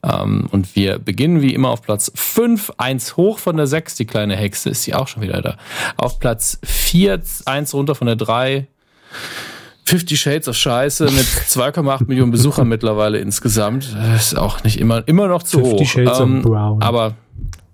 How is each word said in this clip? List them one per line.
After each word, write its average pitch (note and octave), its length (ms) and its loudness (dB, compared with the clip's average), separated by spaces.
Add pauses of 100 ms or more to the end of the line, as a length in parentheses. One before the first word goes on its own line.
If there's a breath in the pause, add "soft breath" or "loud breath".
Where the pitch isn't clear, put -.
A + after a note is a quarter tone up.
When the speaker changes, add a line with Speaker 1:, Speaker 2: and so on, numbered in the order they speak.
Speaker 1:
Ähm, G1+ 480 0
und F#2+ 240 0
wir G2 240 2
beginnen C3+ 440 0
wie C3+ 120 4
immer C3 160 2
auf A#2 120 -2
Platz - 320 -4
fünf, A#3 640 0
eins B2+ 400 -4
hoch G#3 220 4
von F3 180 -2
der D3+ 100 2
sechs, D#3 280 -2
die A#2+ 120 -2
kleine G#2 300 -2
Hexe, G2+ 340 -2
ist - 120 -4
sie - 120 -6
auch C3 140 -2
schon A2 140 -8
wieder - 200 -4
da. - 140 -4 (400 loud breath)
Auf - 220 -2
Platz - 460 -2
vier, F#3 580 2 (240)
eins C#3+ 280 -4
runter C#3 200 0
von B2 120 -4
der A#2 100 2
drei, C3 500 -2 (1160 loud breath)
Fifty E3+ 320 0
Shades D3 320 -2
of A#2 80 -4
Scheiße C3+ 480 0
mit C3+ 220 4
Speaker 2:
<laughs> - 220 -2
Speaker 1:
zwei B2+ 240 0
Komma C#3 220 0
acht B2 140 0
Millionen B2+ 240 2
Besuchern B2+ 360 2
mittlerweile G#2+ 500 0
insgesamt. A2 760 -2
Das A2+ 380 2
ist - 60 -2
auch - 260 0
nicht G#2+ 160 2
immer, A2+ 260 2
immer F#3+ 220 4
noch F3 140 2
zu F3 200 0
Speaker 2:
Fifty A2+ 220 4
Speaker 1:
hoch. B2 60 0
Speaker 2:
Shades B2 300 4
of B2+ 60 4
Speaker 1:
Ähm, C3 160 2
Speaker 2:
Brown. G#2+ 400 2
Speaker 1:
aber A2+ 320 0 (600)